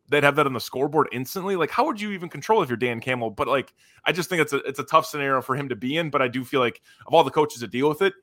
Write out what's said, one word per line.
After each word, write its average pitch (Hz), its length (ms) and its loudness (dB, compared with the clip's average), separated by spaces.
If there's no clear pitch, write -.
they'd 143 140 4
have 143 120 4
that 147 120 4
on 131 60 -2
the 117 60 -4
scoreboard 143 520 0
instantly? 175 440 -6
Like, 160 140 -2
how 247 160 0
would 233 160 -4
you 214 80 -6
even 180 180 -8
control 190 360 2
if 131 60 -2
you're 120 60 0
Dan 117 240 -2
Campbell? 120 300 -2
But, 107 180 -4
like, 127 240 0
I 151 100 2
just 170 160 -4
think 170 120 0
it's 147 100 0
a, 139 60 2
it's 143 120 -6
a 139 40 -6
tough - 220 2
scenario 139 380 -2
for 131 120 -2
him 139 140 -4
to 123 60 -4
be 127 220 -4
in, 165 120 -2
but 139 140 2
I 127 40 2
do 123 160 -4
feel 135 160 -2
like 120 220 0
of - 80 0
all 160 100 8
the 139 60 0
coaches 147 320 0
that 110 80 -8
deal 127 180 0
with 151 140 0
it, 190 220 4